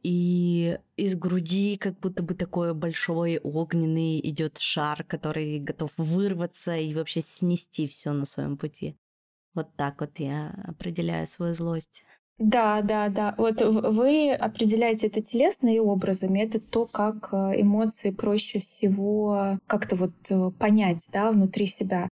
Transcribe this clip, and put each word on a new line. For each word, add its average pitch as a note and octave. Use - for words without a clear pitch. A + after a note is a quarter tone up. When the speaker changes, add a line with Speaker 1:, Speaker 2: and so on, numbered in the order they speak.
Speaker 1:
и F3
из G3
груди F#3
как G3
будто F#3
бы E3+
такой E3+
большой E3
огненный D#3+
идёт D#3
шар, D3+
который D3+
готов D3
вырваться F3
и D#3
вообще D#3+
снести F3
всё -
на C#3+
своём C#3+
пути. D3
Вот D#3+
так C#3+
вот D3
я D3+
определяю E3+
свою E3+
злость. E3
Speaker 2:
Да, G#3+
да, G#3
да. G3+
Вот A3
в-, A3
вы C#4
определяете A3
это A3
телесно C4
и A3+
образами. F#3+
Это A3
то, A3+
как, G#3+
э, G3
эмоции G#3
проще G#3
всего G3+
как-то G#3
вот, F3+
э, F#3
понять, G#3
да, G#3
внутри G3
себя. F#3